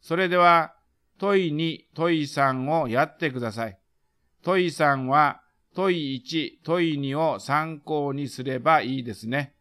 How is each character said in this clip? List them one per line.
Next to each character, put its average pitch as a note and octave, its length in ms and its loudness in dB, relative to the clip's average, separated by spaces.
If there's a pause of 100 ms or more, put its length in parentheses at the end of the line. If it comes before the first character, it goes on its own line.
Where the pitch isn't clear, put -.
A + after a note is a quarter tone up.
そ - 160 -4
れ F#3 100 2
で F3+ 100 2
は、 E3+ 380 6 (420)
問 F#3+ 380 0
二、 D#3+ 400 -4
問 D#3+ 320 0
三 C3+ 420 0
を D#3+ 180 0
や B2 180 2
っ D3+ 120 -20
て D#3 140 -4
く B2+ 80 -8
だ A#2 120 -4
さ A2+ 180 -8
い。 F#2+ 100 -18 (640)
問 F3+ 260 2
三 C#3 380 0
は、 C#3+ 340 2 (320)
問 F#3 180 0 (220)
一、 D3 500 -6
問 D#3+ 380 0
二 C#3 140 -4
を D3+ 240 0
参 D3+ 400 -4
考 C#3+ 340 -4
に C#3+ 140 -6
す B2+ 160 -12
れ C3 160 -4
ば D3+ 220 4
い B2+ 180 -4
い B2+ 40 -8
で A#2 120 -10
す A2 120 -12
ね。 C#3 340 -4